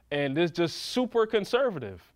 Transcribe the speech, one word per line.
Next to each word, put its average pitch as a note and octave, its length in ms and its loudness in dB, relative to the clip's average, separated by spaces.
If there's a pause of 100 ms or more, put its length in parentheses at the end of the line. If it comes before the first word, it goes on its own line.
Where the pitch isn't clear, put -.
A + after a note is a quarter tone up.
(120)
And C#3+ 260 0
it's E3+ 140 2
just E3+ 260 0
super A#3+ 480 0
conservative. G3+ 720 0 (160)